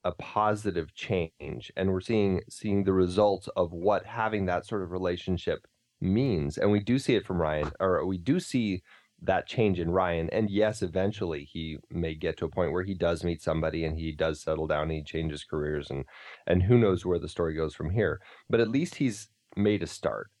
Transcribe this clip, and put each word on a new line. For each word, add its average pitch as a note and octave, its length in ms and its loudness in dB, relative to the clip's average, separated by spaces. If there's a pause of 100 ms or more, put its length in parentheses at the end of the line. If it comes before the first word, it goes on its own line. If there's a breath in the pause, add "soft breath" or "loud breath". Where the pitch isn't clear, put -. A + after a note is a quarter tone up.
a F2 100 -2
positive G#2 800 -2
change, E2 800 -4
and F#2+ 160 0
we're F#2 80 0
seeing, G2+ 480 2
seeing G2+ 360 -2
the G2 100 4
results F#2 640 4
of F2 160 0
what F#2 340 2
having A2 400 0
that F2 200 0
sort G#2 160 -4
of F2 100 -6
relationship F2+ 760 -2 (340)
means. F#2+ 580 0
And G2+ 120 4
we G#2 100 4
do A#2 180 2
see C3+ 180 2
it F#2+ 100 0
from F2 140 0
Ryan, D2+ 400 0
or F#2 260 2
we F#2+ 120 -2
do B2 220 2
see A2 420 0 (400 soft breath)
that F#2 240 0
change G#2 340 2
in E2+ 100 0
Ryan. E2+ 400 2
And G#2+ 200 0
yes, G#2+ 320 2
eventually F#2 600 -2
he D#2+ 340 -6 (120)
may E2 240 -2
get E2 240 -4
to - 60 -2
a D#2+ 60 -4
point E2+ 220 0
where F2+ 100 0
he G2 120 -4
does E2+ 300 0
meet E2+ 180 -2
somebody D#2+ 420 0
and D#2+ 140 -2
he D#2+ 140 -4
does D#2 300 -2
settle D#2 240 -2
down D2+ 180 0
and D#2+ 80 -2
he D#2 100 -4
changes D#2 420 -4
careers D2+ 460 -4
and, C#2 140 -6 (420 loud breath)
and F2+ 180 4
who A#2 140 6
knows F#2+ 280 4
where F2+ 120 0
the D#2+ 100 -6
story D#2+ 260 -2
goes D#2 200 -4
from D#2 160 -6
here. F#2 300 0 (300 loud breath)
But A#2 100 4
at A2+ 80 2
least C#3 280 -2
he's A#2+ 320 -2 (280)
made G#2 260 4
a E2 40 -4
start - 440 -4 (100)